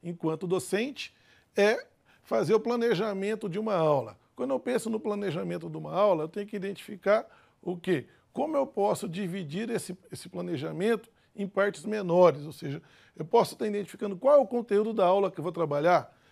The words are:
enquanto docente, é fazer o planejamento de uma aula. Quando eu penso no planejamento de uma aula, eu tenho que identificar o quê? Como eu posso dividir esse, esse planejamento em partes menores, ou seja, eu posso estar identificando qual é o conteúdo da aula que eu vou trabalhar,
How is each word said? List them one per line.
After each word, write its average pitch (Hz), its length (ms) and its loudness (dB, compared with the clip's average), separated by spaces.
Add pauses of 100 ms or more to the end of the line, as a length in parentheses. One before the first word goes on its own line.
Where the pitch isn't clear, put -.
enquanto 170 460 -4
docente, 190 680 -4 (440)
é 208 280 4 (380)
fazer 214 320 2
o 214 60 4
planejamento 220 880 -2
de 175 100 -6
uma 214 160 -2
aula. 147 420 2 (200)
Quando 269 160 -4
eu 254 80 0
penso 240 280 -2
no 220 120 -2
planejamento 180 680 -4
de 156 80 -10
uma 156 160 -10
aula, 180 300 4
eu 160 60 -4
tenho 202 180 -8
que 208 80 -12
identificar 202 720 -2 (340)
o 180 160 -6
quê? 170 300 -2 (260)
Como 302 240 -2
eu 269 120 0
posso 208 400 0
dividir 180 600 -6
esse, 190 300 -6 (140)
esse - 160 -14
planejamento 175 840 -4 (260)
em 202 120 -4
partes 196 360 0
menores, 175 600 4
ou 156 60 -12
seja, 147 280 -8 (360)
eu 156 80 -8
posso 226 300 2
estar 233 120 -4
identificando 202 500 -6
qual 277 220 6
é - 20 8
o 247 60 4
conteúdo 220 460 0
da 214 120 2
aula 190 260 4
que - 80 -14
eu 151 40 -6
vou 170 100 -4
trabalhar, 156 640 2 (160)